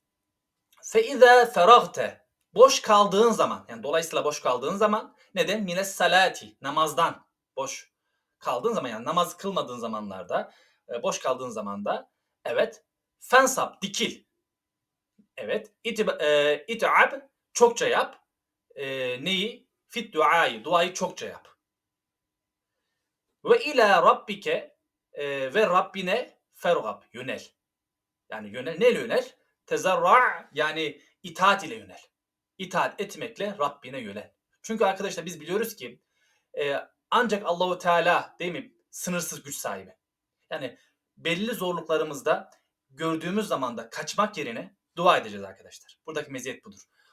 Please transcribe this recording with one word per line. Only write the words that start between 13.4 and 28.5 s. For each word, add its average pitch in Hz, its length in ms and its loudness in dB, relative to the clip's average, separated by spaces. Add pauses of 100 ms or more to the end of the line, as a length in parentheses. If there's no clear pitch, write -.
dikil. - 420 -6 (1120)
Evet, 127 360 -6 (120)
itib-, 208 380 -2
e, 147 460 2
it'ab, 185 440 2 (400)
çokça 226 360 4
yap. 233 360 -2 (500)
E, 139 120 -10 (380)
neyi? 190 420 -4 (220)
Fit - 260 -10
duayı, 151 500 2
duayı 175 300 0
çokça 175 320 -8
yap. 90 220 -16 (2000)
Ve 226 200 4
ila 220 380 4
rabbike, - 760 0 (360)
e, 139 420 -6
ve 214 120 4
Rabbine 190 720 -2 (160)
fergab, 131 480 -2 (100)
yönel. 120 300 -8 (880)
Yani 107 180 -12
yönel, 127 300 -10